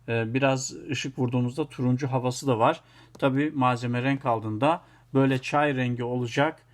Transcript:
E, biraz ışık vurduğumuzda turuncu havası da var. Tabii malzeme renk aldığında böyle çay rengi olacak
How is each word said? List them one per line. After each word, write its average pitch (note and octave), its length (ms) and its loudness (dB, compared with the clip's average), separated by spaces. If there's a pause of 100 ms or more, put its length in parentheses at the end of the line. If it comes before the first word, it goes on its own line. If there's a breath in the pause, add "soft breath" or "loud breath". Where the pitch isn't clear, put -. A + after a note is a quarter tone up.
E, A#2 260 -2
biraz C3 400 2 (160)
ışık C3+ 300 -4
vurduğumuzda B2 500 0
turuncu B2+ 380 0
havası B2+ 400 -2
da A#2+ 120 2
var. C#3+ 220 4 (380 soft breath)
Tabii C#3+ 320 2
malzeme B2 520 0
renk C3+ 220 -2
aldığında A2+ 560 0 (320 soft breath)
böyle C3+ 280 4
çay D3 340 0
rengi B2 280 -2
olacak B2 580 -2 (120 soft breath)